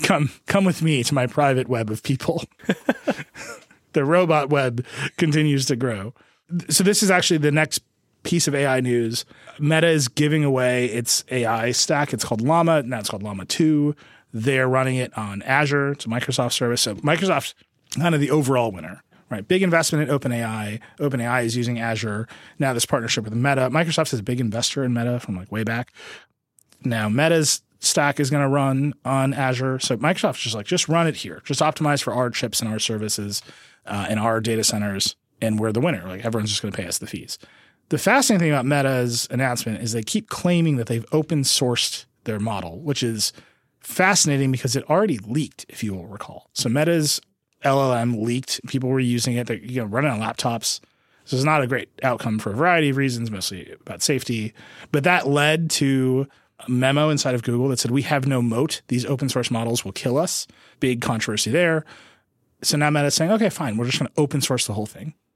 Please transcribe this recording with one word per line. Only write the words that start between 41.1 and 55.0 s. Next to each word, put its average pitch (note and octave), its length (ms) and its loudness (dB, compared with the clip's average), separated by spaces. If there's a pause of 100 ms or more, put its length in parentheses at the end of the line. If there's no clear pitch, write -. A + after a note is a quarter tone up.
open D#3 300 2
sourced - 640 0 (200)
their G#2+ 140 -4
model, F#2+ 420 -6
which C#3+ 200 -4
is A2+ 300 -2 (480)
fascinating D3 720 2
because B2+ 240 -2
it C3 140 -4
already F3 300 2
leaked, A2+ 500 -6
if - 140 -14
you G#2 100 -4
will F#2 120 -10
recall. - 480 -16
So - 160 -2
Meta's D#3 520 2 (420)
L C#3 180 4
L C3 120 2
M A#2 280 0
leaked. A#2+ 460 -4
People C3 220 -2
were C3+ 100 2
using A#2+ 380 0
it. A#2+ 100 -2
They're, A2+ 100 -4
you B2 240 -6
know, A2+ 60 -4
running C3 240 0
on A2 80 -4
laptops. - 600 -4 (420)
This - 100 -14
is C3 120 0
not D#3 160 2
a B2+ 60 0
great B2 220 -4 (140)
outcome A#2 360 0
for G#2+ 120 -4
a G2 40 -4
variety D#3+ 340 4
of C3+ 80 0
reasons, A#2+ 340 -2
mostly F#2+ 500 -8
about F2+ 200 -12
safety. A#2 520 -2 (380)
But C#3+ 140 2